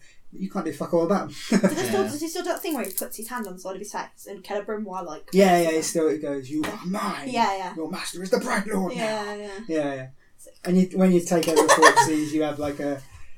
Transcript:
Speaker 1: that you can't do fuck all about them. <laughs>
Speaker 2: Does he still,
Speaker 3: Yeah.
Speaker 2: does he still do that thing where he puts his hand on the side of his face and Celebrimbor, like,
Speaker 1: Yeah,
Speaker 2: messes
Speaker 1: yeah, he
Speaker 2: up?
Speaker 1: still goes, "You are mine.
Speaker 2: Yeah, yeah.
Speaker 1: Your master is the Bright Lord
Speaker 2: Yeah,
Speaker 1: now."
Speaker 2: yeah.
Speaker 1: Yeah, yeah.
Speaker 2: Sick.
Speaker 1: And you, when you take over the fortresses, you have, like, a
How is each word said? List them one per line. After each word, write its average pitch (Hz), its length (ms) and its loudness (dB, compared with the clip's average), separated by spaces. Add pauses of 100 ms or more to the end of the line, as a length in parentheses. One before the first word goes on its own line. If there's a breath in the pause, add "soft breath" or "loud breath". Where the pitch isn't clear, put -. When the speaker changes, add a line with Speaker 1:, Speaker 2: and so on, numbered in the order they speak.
(320)
Speaker 1:
that - 80 -14
you 190 120 -6
can't 190 140 -4
do 160 60 -2
fuck - 220 -4
all 170 120 4
about 185 240 0
them. - 60 -14 (140)
<laughs> 220 120 4
Speaker 2:
Does 196 100 4
he 349 160 -2
still, 392 160 0
Speaker 3:
Yeah. - 80 -2
Speaker 2:
does 294 100 -8
he 330 60 -4
still 349 160 -6
do 359 60 -4
that - 120 -4
thing 330 140 -2
where 233 100 -2
he 180 60 -6
puts - 260 -6
his 220 120 -10
hand 233 180 -6
on 185 60 -10
the 185 60 -14
side 190 140 -10
of 190 60 -12
his 208 120 -12
face - 380 -10
and 202 140 -14
Celebrimbor, 202 600 -6
like, 151 300 -12
Speaker 1:
Yeah, 190 200 8
Speaker 2:
messes 175 120 6
Speaker 1:
yeah, 160 60 2
he 160 80 2
Speaker 2:
up? 156 40 0
Speaker 1:
still 156 360 2
goes, 139 320 -6
"You 151 140 -2
are - 200 -10
mine. 202 440 -4
Speaker 2:
Yeah, 220 280 0
yeah. 185 180 -8
Speaker 1:
Your 160 140 -6
master 175 320 -8
is 190 80 -8
the 240 100 2
Bright 214 280 -2
Lord 190 260 -2
Speaker 2:
Yeah, 214 320 -2
Speaker 1:
now." 208 80 -8
Speaker 2:
yeah. 208 160 -10 (180)
Speaker 1:
Yeah, 151 280 -2
yeah. 131 120 -10 (300)
Speaker 2:
Sick. - 160 -20 (120)
Speaker 1:
And 185 120 4
you, 185 120 6 (100)
when 185 120 6
you 175 100 6
take 170 260 2
over 160 160 4
the - 100 6
fortresses, 156 580 6
you 156 120 0
have, 147 160 -4
like, 147 200 -4
a 143 220 -4 (360)